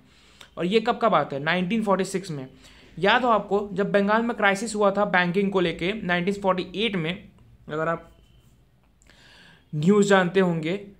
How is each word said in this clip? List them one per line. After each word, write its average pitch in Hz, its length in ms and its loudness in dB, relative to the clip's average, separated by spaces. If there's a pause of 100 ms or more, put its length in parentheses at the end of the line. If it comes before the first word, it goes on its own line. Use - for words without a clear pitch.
(580)
और 170 80 -4
ये 214 140 2
कब 233 180 0
का 226 120 0
बात 147 240 2
है? 139 60 -6
नाइनटीन 180 440 -2
फ़ोर्टी 190 200 0
सिक्स 185 280 -6
में। 135 160 -10 (520)
याद 220 240 4
हो 247 60 2
आपको, 202 440 0
जब 180 180 -2
बंगाल 202 300 2
में 233 160 -4
क्राइसिस 208 380 0
हुआ 202 160 2
था 202 140 0
बैंकिंग 180 460 0
को 196 80 0
लेके 175 340 -2
नाइनटीन 180 400 -2
फ़ोर्टी 185 420 -2
एट 208 200 -2
में, 170 340 -6 (400)
अगर 156 180 -4
आप 165 240 -6 (1600)
न्यूज़ 196 340 4
जानते 190 320 4
होंगे 170 360 0 (240)